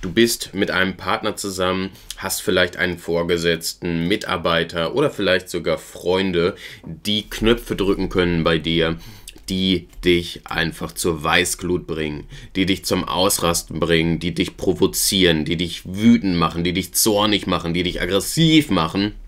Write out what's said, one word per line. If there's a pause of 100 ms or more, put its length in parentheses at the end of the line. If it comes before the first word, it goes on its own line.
Du
bist
mit
einem
Partner
zusammen, (260)
hast
vielleicht
einen
Vorgesetzten,
Mitarbeiter
oder
vielleicht
sogar
Freunde, (260)
die
Knöpfe
drücken
können
bei
dir, (520)
die (160)
dich
einfach
zur
Weißglut
bringen, (320)
die
dich
zum
Ausrasten
bringen,
die
dich
provozieren,
die
dich
wütend
machen,
die
dich
zornig
machen,
die
dich
aggressiv
machen (140)